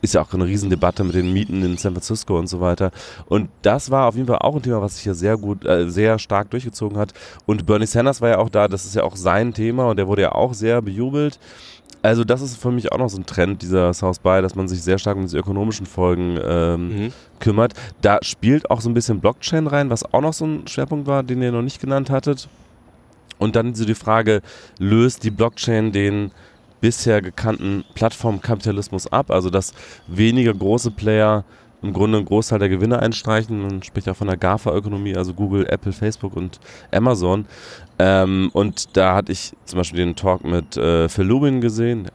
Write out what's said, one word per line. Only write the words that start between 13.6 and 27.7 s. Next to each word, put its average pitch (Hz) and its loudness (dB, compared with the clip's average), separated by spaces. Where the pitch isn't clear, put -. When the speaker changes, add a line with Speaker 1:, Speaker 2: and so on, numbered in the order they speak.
Speaker 1:
dieser 90 2
South 92 -2
by, 95 4
dass 92 -2
man 95 -2
sich 90 -4
sehr 92 2
stark 98 -2
um 98 -4
diese 85 -4
ökonomischen 98 -4
Folgen, 90 0
ähm, 85 0
Speaker 2:
Mhm. 104 -6
Speaker 1:
kümmert. 110 2
Da 101 4
spielt - 0
auch 117 0
so 117 -2
ein 117 0
bisschen 113 0
Blockchain 156 0
rein, 143 0
was - -4
auch 131 2
noch 156 0
so 156 -6
ein 151 -6
Schwerpunkt 143 -4
war, 139 0
den 127 -2
ihr 123 0
noch 117 0
nicht 131 -4
genannt 135 -2
hattet. 135 -2
Und 107 0
dann 117 2
so 110 -2
die 107 0
Frage, 110 2
löst 113 2
die 110 0
Blockchain 110 0
den 101 0
bisher 110 2
gekannten 98 -4